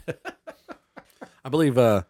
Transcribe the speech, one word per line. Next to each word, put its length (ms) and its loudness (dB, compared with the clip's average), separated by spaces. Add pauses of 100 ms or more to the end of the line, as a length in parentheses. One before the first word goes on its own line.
<laughs> 300 -12 (1080)
I 40 -12
believe, 280 0
uh, 340 4